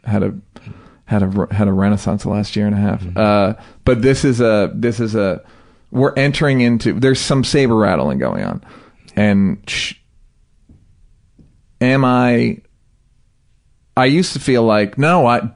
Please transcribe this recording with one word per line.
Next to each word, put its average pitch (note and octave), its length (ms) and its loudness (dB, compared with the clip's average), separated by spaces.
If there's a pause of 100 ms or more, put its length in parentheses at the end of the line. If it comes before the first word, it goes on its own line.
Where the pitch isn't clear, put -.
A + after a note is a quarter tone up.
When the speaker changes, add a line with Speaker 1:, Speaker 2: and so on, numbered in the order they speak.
Speaker 1:
had G#2 180 -2
a, G2 120 -4 (720)
had G#2 160 0
a, F#2+ 300 -2
had G2+ 140 0
a G2 60 2
renaissance G2+ 500 0
the G2+ 60 -6
last G2+ 280 -4
year G#2 100 -2
and G#2 80 -2
a G2+ 40 -2
half. G2+ 240 -2
Speaker 2:
Mm-hmm. F2+ 160 -8
Speaker 1:
Uh, G#2 360 2 (300)
but B2 180 0
this C3+ 220 2
is B2 160 0
a, G#2+ 340 2
this A2+ 260 -4
is A2 160 -4
a, G2 260 -2 (480)
we're C3+ 240 0
entering C#3 460 0
into, A#2+ 320 0
there's B2+ 280 2
some C3+ 220 0
saber B2 320 2
rattling D#2 440 0
going G1+ 260 -4
on. G1+ 180 -8 (540)
And G2 520 2
sh-, - 260 -8 (1900)
am C3 240 2
I, B2 560 2 (1400)
I B2+ 100 2
used D#3+ 280 2
to D3 60 -6
feel B2 220 2
like, G#2+ 360 2
no, D#3 280 2
I, A#2+ 300 0